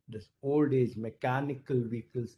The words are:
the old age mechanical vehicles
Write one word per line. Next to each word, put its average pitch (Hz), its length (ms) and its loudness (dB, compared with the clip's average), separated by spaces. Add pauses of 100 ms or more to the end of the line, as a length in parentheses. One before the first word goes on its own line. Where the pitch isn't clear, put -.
the 104 160 -12 (160)
old 143 320 4
age 123 240 2
mechanical 131 840 -2
vehicles 117 560 -6